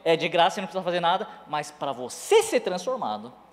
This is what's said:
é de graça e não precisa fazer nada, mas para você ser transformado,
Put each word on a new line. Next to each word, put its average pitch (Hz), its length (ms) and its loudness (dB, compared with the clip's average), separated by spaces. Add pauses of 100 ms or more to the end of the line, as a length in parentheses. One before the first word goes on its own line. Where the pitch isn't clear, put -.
é 165 120 4
de 160 120 2
graça 175 320 2
e - 20 -6
não 190 60 -6
precisa 185 160 -6
fazer 175 160 -2
nada, 180 280 2 (200)
mas 147 220 -4
para 143 220 -6
você 135 500 2
ser 277 200 0
transformado, 175 680 -4 (220)